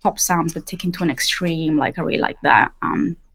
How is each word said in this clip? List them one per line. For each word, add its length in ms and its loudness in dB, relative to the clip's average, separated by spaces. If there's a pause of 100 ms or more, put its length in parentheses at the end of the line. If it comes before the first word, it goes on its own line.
pop 160 0
sounds, 340 0
but 140 -10
taken 260 -4
to 100 -6
an 80 0
extreme. 680 -2
Like, 200 0
I 40 -4
really 180 -2
like 220 -2
that. 300 6 (100)
Um, 340 -2 (180)